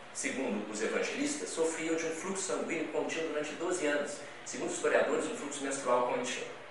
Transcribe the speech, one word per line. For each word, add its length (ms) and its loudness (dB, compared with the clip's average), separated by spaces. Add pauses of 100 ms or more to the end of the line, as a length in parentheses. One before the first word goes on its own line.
(120)
segundo 580 -2
os 120 -4
evangelistas, 640 0
sofria 480 2
de 80 2
um 100 0
fluxo 280 -2
sanguíneo 460 0
contínuo 420 0
durante 220 -2
doze 340 0
anos. 320 0 (260)
Segundo 240 -4
os 80 -2
historiadores, 480 4
um 100 -2
fluxo 300 -4
menstrual 440 2
contínuo. 500 -2 (120)